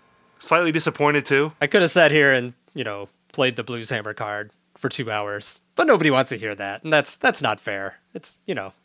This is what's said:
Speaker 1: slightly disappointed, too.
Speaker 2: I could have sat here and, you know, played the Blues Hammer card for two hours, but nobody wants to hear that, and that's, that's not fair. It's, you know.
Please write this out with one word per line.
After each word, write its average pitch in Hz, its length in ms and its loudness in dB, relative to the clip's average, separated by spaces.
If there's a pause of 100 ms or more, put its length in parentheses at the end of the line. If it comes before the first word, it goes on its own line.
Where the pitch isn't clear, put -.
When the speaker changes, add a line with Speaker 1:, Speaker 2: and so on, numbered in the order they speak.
(400)
Speaker 1:
slightly 165 320 2
disappointed, 147 540 0
too. 143 340 0
Speaker 2:
I 147 80 0
could 202 140 4
have 165 100 2
sat 160 200 6
here 143 200 6
and, 123 220 0 (200)
you 135 100 -8
know, 101 260 -10 (240)
played 131 220 0
the 123 80 -6
Blues 117 260 -8
Hammer 107 240 -6
card 104 380 -8 (340)
for 131 40 0
two 117 200 -6
hours, 104 520 -6 (140)
but 339 120 2
nobody 160 240 4
wants 131 180 2
to 123 80 -6
hear 104 180 -8
that, 101 280 -8
and 156 100 0
that's, 147 240 0
that's - 240 0
not 110 180 -2
fair. 98 400 -8 (140)
It's, - 320 -16
you 196 80 -6
know. 98 180 -8 (140)